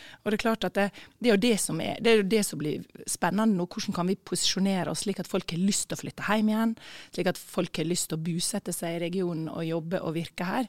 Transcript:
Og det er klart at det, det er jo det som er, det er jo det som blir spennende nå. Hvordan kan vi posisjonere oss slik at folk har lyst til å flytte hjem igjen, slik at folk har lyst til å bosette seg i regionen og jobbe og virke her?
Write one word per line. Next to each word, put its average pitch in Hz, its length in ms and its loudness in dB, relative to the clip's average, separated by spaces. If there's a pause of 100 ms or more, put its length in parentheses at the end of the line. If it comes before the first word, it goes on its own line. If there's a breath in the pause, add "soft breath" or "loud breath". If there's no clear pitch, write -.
(260 loud breath)
Og 208 60 0
det 214 80 0
er - 40 -6
klart 220 220 0
at 180 80 -2
det, 196 180 2 (300 loud breath)
det 233 100 4
er 202 40 8
jo 196 60 4
det 233 180 4
som - 220 -2
er, - 200 -4
det 220 120 4
er 220 40 8
jo 208 100 6
det 208 180 4
som - 140 -6
blir 147 240 -2 (240)
spennende 202 500 4
nå. 175 100 0
Hvordan - 280 -6
kan 175 120 0
vi 190 80 2
posisjonere 185 760 0
oss 156 160 -4
slik 196 140 -4
at 180 80 -6
folk - 240 -2
har 165 80 -2
lyst 196 300 0
til 165 80 -6
å - 40 -10
flytte - 260 -10
hjem 214 220 4
igjen, 226 280 0 (360 loud breath)
slik 180 140 0
at 175 100 0
folk - 400 -4
har 156 80 0
lyst 170 240 -2
til 160 80 -2
å 160 60 -4
bosette 180 500 -2
seg 170 280 -4
i 175 80 -2
regionen 175 400 -2
og - 160 -4
jobbe 165 360 -2
og 160 140 -4
virke 170 300 -6
her? 214 240 -2